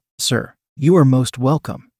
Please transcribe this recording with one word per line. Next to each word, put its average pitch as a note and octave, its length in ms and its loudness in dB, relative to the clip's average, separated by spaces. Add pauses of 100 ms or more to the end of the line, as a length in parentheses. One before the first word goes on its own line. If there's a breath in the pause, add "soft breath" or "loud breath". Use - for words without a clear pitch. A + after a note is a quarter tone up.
(180)
sir. - 380 -4 (200)
You D#3+ 200 2
are D3+ 100 6
most B2+ 320 0
welcome." C3+ 640 -4